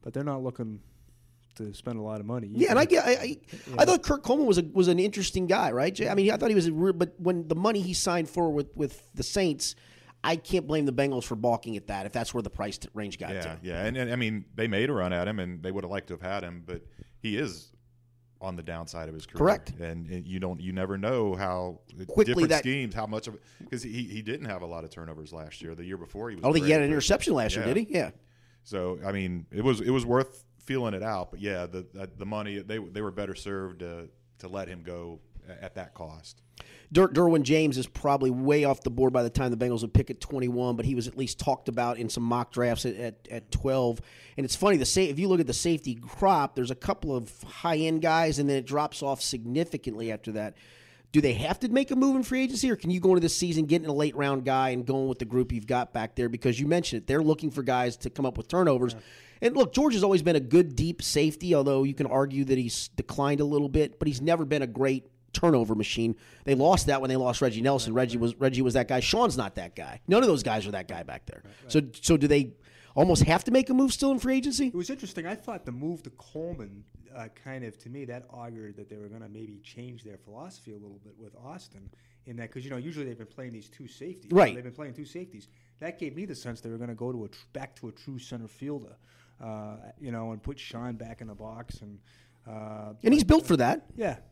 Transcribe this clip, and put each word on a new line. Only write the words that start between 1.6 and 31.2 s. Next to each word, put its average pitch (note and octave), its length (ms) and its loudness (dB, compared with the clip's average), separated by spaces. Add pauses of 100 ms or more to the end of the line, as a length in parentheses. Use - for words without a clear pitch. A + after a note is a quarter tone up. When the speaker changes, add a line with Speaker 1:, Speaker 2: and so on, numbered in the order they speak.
Speaker 1:
spend A#2 260 -8
a - 20 -8
lot G#2+ 200 -6
of G2+ 40 -10
money A2+ 240 -6
Speaker 2:
Yeah, F4 200 2
and A#3+ 100 6
I G4 40 8
Speaker 1:
either. - 80 2
Speaker 2:
get, - 140 4
I, B3 60 4
I, B3+ 260 0 (140)
Speaker 1:
Yeah. - 280 -12
Speaker 2:
I D4 60 10
thought F4+ 180 4
Kurt D4 200 0
Coleman C#4 240 4
was F#3+ 100 6
a, F3+ 140 2
was F#3 160 4
an F3+ 120 4
interesting F#3+ 480 0
guy, F3 240 2
right, C3+ 220 0
Jay? G#3+ 140 -2
I G3 80 0
mean, G3 160 4
I G#3 60 0
thought A#3 120 0
he G#3+ 60 4
was E3+ 120 4
a E3 40 2
real, F3+ 220 2
but E3+ 240 0
when E3+ 320 0
the D#3+ 60 2
money G3+ 260 2
he F3+ 120 -4
signed E3+ 360 0
for E3+ 220 0
with, D3 260 -4
with D3 260 -6 (120)
the - 80 -4
Saints, E3+ 520 -2 (480)
I E3 140 0
can't D#3+ 280 -2
blame D3 200 0
the C3+ 80 0
Bengals C3+ 320 0
for B2+ 100 -6
balking A2+ 400 0
at G2+ 120 -10
that G2 180 -6
if G2+ 80 -10
that's A#2 200 -4
where A#2+ 80 -2
the G2+ 80 -6
price G2+ 280 -8
t-, - 160 -14
range G2+ 260 -8
got F2 120 -8
Speaker 3:
Yeah, F#2+ 100 -6
Speaker 2:
to. D#2+ 200 -8
Speaker 3:
yeah, F2 240 -6
and, A#2+ 120 -4
and, B2 140 -4
I B2 40 -2
mean, A2 300 -4 (100)
they A2+ 140 -2
made G#2+ 200 0
a D3 40 -2
run F#2 180 0
at F2+ 160 0
him, G#2+ 120 -4
and F2+ 220 -8
they F#2 100 -6
would F#2+ 120 -6
have F2+ 80 -8
liked G2 160 -8
to F2+ 60 -10
have E2 80 -12
had F#2+ 200 -6
him, F2 240 -12
but F2 180 -10 (360)
he A2 180 -4
is F2+ 360 -8 (680)
on F#2 160 -10
the E2+ 80 -12
downside E2 460 -10
of D#2+ 60 -12
his D#2 100 -14
career. - 140 -16
Speaker 2:
Correct. A#2+ 400 2
Speaker 3:
And, E2 300 -8
and F2+ 180 -8
you F#2 120 -6
don't, F2+ 220 -6
you F#2 100 -8
never F#2+ 260 -4
know G#2+ 380 -2
how F2+ 440 -6 (280)
Speaker 2:
Quickly G#3+ 180 4
Speaker 3:
different D#3 240 2
Speaker 2:
that D#3 100 4
Speaker 3:
schemes, C#3 340 -4
how G#2+ 140 -6
much G#2+ 200 -6
of A2 80 -12
it, - 60 -20 (300)
'cause B2 100 -8
he, A#2+ 220 -8
he G#2 180 -10
didn't A#2+ 240 -8
have F#2+ 160 -6
a F2+ 40 -10
lot E2 180 -8
of D#2+ 80 -12
turnovers D#2+ 420 -14
last D#2 280 -14
year. E2 120 -10
The E2+ 120 -12
year F#2+ 120 -8
before, G2 320 -10
he G#2 60 -10
was E2 80 -10
Speaker 2:
I A#2+ 40 4
don't C#3+ 60 4
think D#3 120 4
he D3 40 2
Speaker 3:
great, D#3 60 8
Speaker 2:
had D#3 80 4
an C#3 60 2
Speaker 3:
but D#3 40 2
Speaker 2:
interception F#3+ 400 2
last A2+ 220 0
year, A2+ 120 -2
Speaker 3:
Yeah. - 60 2
Speaker 2:
did G#3+ 140 0
he? D4+ 60 -8
Yeah. D#3+ 180 0 (520)
Speaker 3:
So, F2+ 420 -4
I G2 60 -2
mean, F2+ 400 -2
it G2+ 120 -4
was, A#2+ 180 2
it G#2 100 -2
was C3 140 0
worth B2+ 400 0 (200)
feeling B2 280 -4
it F#2 100 -6
out. G2+ 280 -4